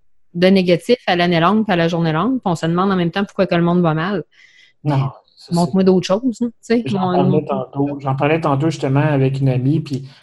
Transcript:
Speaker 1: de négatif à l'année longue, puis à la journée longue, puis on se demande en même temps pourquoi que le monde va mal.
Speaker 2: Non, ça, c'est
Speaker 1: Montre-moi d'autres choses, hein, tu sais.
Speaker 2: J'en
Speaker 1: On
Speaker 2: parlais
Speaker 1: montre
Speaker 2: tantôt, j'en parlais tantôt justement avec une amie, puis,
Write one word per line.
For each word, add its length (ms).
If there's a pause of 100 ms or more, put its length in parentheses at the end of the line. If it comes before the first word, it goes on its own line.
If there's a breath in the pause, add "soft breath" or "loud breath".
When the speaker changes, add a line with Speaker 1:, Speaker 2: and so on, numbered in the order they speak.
(340)
Speaker 1:
de 140
négatif 480 (100)
à 80
l'année 240
longue, 260
puis 80
à 40
la 100
journée 260
longue, 280
puis 60
on 100
se 100
demande 240
en 60
même 160
temps 120
pourquoi 220
que 80
le 80
monde 180
va 140
mal. 300 (580 soft breath)
Speaker 2:
Non, 140
ça, 160 (240)
c'est 180
Speaker 1:
Montre-moi 300
d'autres 240
choses, 340
hein, 60
tu 120
sais. 260
Speaker 2:
J'en 120 (120)
Speaker 1:
On 40
Speaker 2:
parlais 160
Speaker 1:
montre 160 (240)
Speaker 2:
tantôt, 300
j'en 160
parlais 240
tantôt 280
justement 320
avec 400
une 80
amie, 300
puis, 300 (140 loud breath)